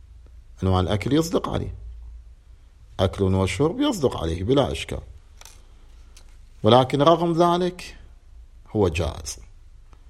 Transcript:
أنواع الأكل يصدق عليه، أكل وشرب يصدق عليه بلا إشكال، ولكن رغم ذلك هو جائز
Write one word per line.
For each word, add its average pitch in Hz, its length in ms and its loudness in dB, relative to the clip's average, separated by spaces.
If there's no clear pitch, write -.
أنواع 92 180 2
الأكل 98 320 -2
يصدق 165 360 0
عليه، - 260 -6
أكل 95 340 2
وشرب 139 460 0
يصدق 226 360 0
عليه 82 280 -4
بلا 120 280 2
إشكال، - 300 -8
ولكن 127 400 6
رغم 165 300 4
ذلك 175 640 0
هو 98 120 4
جائز 80 500 -6